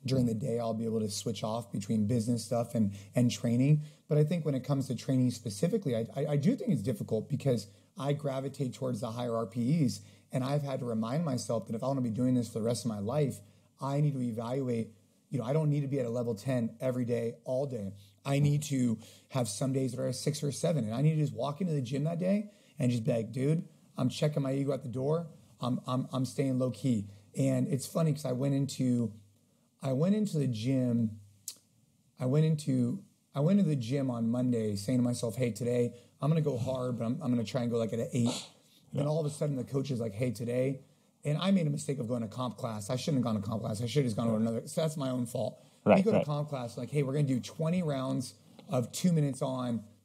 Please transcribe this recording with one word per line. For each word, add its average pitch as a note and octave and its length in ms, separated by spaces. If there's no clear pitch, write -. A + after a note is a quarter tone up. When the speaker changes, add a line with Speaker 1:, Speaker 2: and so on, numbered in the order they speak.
Speaker 1:
During B2+ 200
the A2+ 80
day, A2+ 240
I'll A2+ 160
be A2 120
able A2 160
to G#2 80
switch G#2 340
off A2+ 280
between G#2+ 360
business A#2 360
stuff A#2+ 300
and, G#2+ 200
and B2 140
training. B2+ 540
But D3+ 80
I D3+ 60
think E3 200
when D3 120
it B2+ 80
comes C#3 240
to B2 80
training B2+ 360
specifically, E3 640
I, A2+ 120
I, C#3+ 140
I D3 40
do D#3 200
think - 160
it's A#2+ 100
difficult G#2+ 480
because B2 380
I C#3+ 160
gravitate C3+ 600
towards B2 280
the A#2 100
higher A#2 260
R A2+ 80
P C3+ 400
Es, G#2 160
and B2+ 100
I've C#3+ 200
had C3+ 160
to B2 60
remind A#2 380
myself A#2+ 440
that A#2+ 80
if G#2+ 80
I B2+ 40
wanna C3+ 140
be A#2+ 80
doing B2 240
this A#2 160
for A#2 100
the G#2+ 60
rest A#2 180
of A#2 60
my G#2 100
life, A#2+ 360
I C#3 220
need C#3+ 140
to B2+ 60
evaluate, A#2+ 680
you D3+ 80
know, B2 80
I B2+ 80
don't D3+ 160
need D3 120
to C#3 60
be C3+ 140
at A#2+ 40
a A#2 40
level A#2 260
ten B2 460
every B2+ 240
day, A#2 300
all C3+ 220
day. G#2 260
I C#3 140
need D3 240
to B2 340
have B2 180
some C3+ 240
days C3 200
that B2+ 100
are C3 60
a B2+ 60
six D3 300
or C#3+ 60
a - 20
seven, D#3+ 320
and G#2+ 100
I B2 80
need D#3 100
to D#3 100
just B2+ 120
walk C3+ 280
into F3+ 100
the D3 100
gym C3 220
that E3 160
day G3+ 300
and B2 120
just A#2 140
be B2 80
like, A#2 180
"Dude, C#3+ 320
I'm B2+ 120
checking D3+ 340
my C3+ 100
ego C#3 200
at C3+ 100
the C#3 60
door. D3+ 380
I'm, B2 260
I'm, B2+ 240
I'm C3 140
staying C3 340
low B2+ 120
key." A2 360
And C3 300
it's C3+ 180
funny D#3+ 280
'cause D3 120
I B2+ 60
went C#3 220
into, B2 580
I C3+ 120
went F3 220
into G#3 220
the C#3 100
gym, A#2 720
I B2+ 80
went D3+ 180
into, C3 580
I C#3 40
went F#3 200
to F#3+ 60
the D3+ 100
gym C3 340
on A#2 200
Monday A#2 460
saying B2 240
to B2 40
myself, A#2+ 320
"Hey, B2 160
today A#2+ 420
I'm C#3 80
gonna D#3+ 120
go C3+ 160
hard, B2+ 420
but A2+ 60
I'm, B2 160
I'm - 80
gonna A#2+ 140
try A#2+ 200
and A#2+ 80
go, A#2 60
like, A2+ 140
at A2+ 80
an B2 140
eight." A#2+ 320
Then C#3+ 100
Speaker 2:
Yeah. D3 60
Speaker 1:
all D#3 100
of D#3 60
a C#3+ 60
sudden D3 260
the B2 80
coach C#3 260
is A#2+ 80
like, A2+ 140
"Hey, B2 180
today," B2+ 500
and D3 140
I F#3 120
made F3 160
a C#3+ 40
mistake C#3+ 280
of A#2 80
going A#2 140
to A2+ 60
comp A#2+ 300
class. A2 320
I B2+ 60
shouldn't C#3 220
have A2+ 160
gone G#2+ 80
to G2 40
comp A2 180
class. A2 180
I A#2+ 40
should C#3 180
have - 20
just A2 100
gone A#2 120
to A2+ 80
another. A2+ 320
So - 140
that's D#3 140
my C3 140
own B2 160
fault. - 360
Speaker 2:
Right, F#3 120
Speaker 1:
You G3 60
go A3 80
to G#3 60
Speaker 2:
right. - 80
Speaker 1:
comp D3 240
class, B2 280
like, B2 140
"Hey, C#3+ 120
we're C3 100
gonna D3 100
do C3 160
twenty E3 440
rounds C3+ 520
of B2+ 220
two F#3 200
minutes C#3+ 300
on B2 420